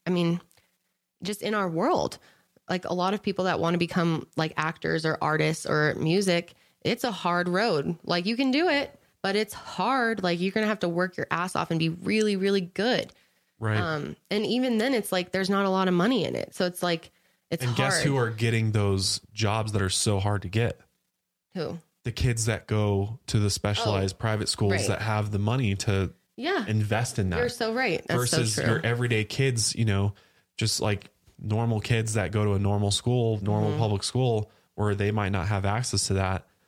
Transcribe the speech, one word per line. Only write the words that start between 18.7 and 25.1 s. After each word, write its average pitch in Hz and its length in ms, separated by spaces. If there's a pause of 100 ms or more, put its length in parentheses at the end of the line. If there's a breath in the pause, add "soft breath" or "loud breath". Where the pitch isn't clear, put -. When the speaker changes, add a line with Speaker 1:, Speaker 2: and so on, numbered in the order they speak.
Speaker 2:
those 98 480 (140)
jobs 107 380
that 101 100
are 95 80
so 104 300
hard 101 220
to 90 60
get? 110 320 (760)
Speaker 1:
Who? 170 240 (260)
Speaker 2:
The 113 80
kids 113 340
that 110 200
go 104 600
to - 120
the 104 120
specialized 101 680
Speaker 1:
Oh, - 40
Speaker 2:
private 110 260
schools 101 240
Speaker 1:
right. 104 160
Speaker 2:
that 104 140
have 107 300